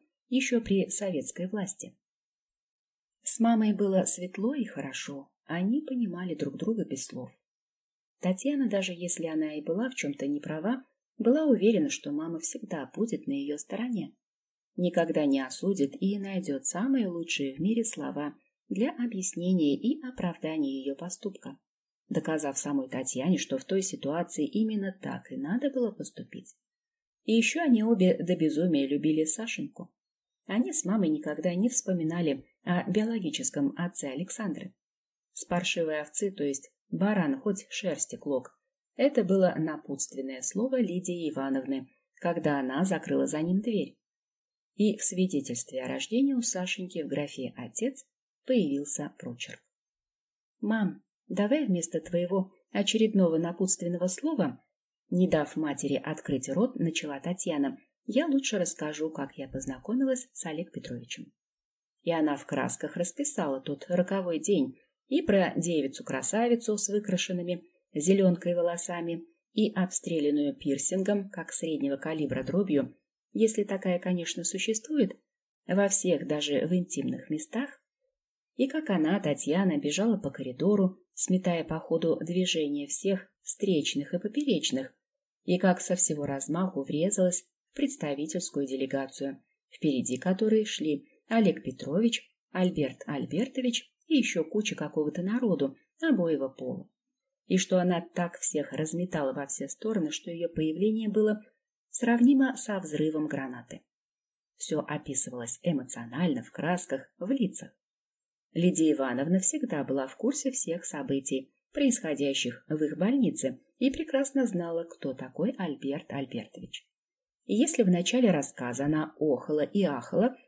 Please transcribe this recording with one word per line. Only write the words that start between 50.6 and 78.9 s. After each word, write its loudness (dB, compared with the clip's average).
«Мам, 0
давай 2
вместо 0
твоего 0
очередного 4
напутственного 0
слова», 0
не 4
дав 0
матери -2
открыть -4
рот, 0
начала -2
Татьяна, -2
«я 2
лучше 0
расскажу, -2
как -8
я -10
познакомилась -2
с -8
Олегом -6
Петровичем». -12
И 0
она 2
в -10
красках -2
расписала -2
тот -8
роковой 0
день 2
и 2
про 4
девицу-красавицу 0
с -2
выкрашенными -2
зелёнкой 4
волосами, -2
и 2
обстрелянную 0
пирсингом, 0
как -12
среднего -2
калибра, -4
дробью, 0
если 4
такая, 0
конечно, -2
существует, 0
во 4
всех, 2
даже 0
в 2
интимных -2
местах, -4
и 2
как -2